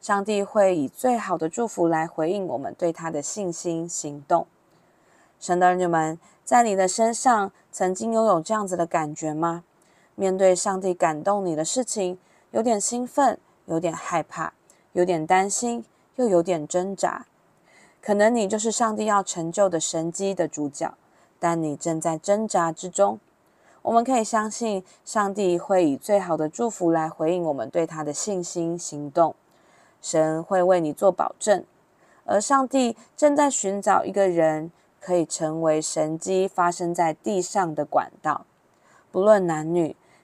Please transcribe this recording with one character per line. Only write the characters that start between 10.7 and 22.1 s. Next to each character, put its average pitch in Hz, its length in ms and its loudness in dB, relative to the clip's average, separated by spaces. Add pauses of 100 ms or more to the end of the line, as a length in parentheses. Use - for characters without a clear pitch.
帝 190 120 0
感 160 320 0
动 202 200 0
你 165 120 -2
的 156 80 -2
事 254 180 -2
情， 185 360 -4 (320)
有 233 120 0
点 226 160 2
兴 240 280 -4
奋， 254 320 2 (260)
有 165 160 -2
点 165 140 -2
害 - 280 -4
怕， - 300 -8 (400)
有 180 120 2
点 165 220 0
担 190 220 4
心， 233 360 -4 (320)
又 247 120 2
有 175 140 6
点 170 260 -4
挣 185 260 -2
扎。 - 320 -4 (760)
可 214 100 -2
能 208 220 6
你 220 120 2
就 214 120 -2
是 220 120 -2
上 220 240 0
帝 214 120 -2
要 214 160 2
成 165 280 -6
就 196 200 2
的 165 100 -2
神 165 320 -4
迹 196 220 -2
的 175 120 0
主 147 220 -6
角， - 260 -8 (440)
但 170 240 0
你 151 120 -2
正 160 240 -4
在 160 200 -2